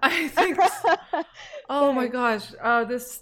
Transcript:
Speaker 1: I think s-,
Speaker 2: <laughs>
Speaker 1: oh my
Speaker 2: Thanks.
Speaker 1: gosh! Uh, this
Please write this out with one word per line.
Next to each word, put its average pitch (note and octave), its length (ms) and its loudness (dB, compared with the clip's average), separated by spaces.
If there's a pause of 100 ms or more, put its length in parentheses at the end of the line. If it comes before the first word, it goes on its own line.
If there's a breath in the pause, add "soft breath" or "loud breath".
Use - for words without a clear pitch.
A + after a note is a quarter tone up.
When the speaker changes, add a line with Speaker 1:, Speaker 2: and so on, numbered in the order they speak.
Speaker 1:
I E4 260 2
think F4+ 300 2
s-, F#4 260 2 (400)
Speaker 2:
<laughs> - 0 - (460 loud breath)
Speaker 1:
oh C#4+ 220 4
my B3+ 160 0
Speaker 2:
Thanks. A3 40 -6 (380)
Speaker 1:
gosh! - 120 -20
Uh, A#3 220 2
this A#3+ 380 -8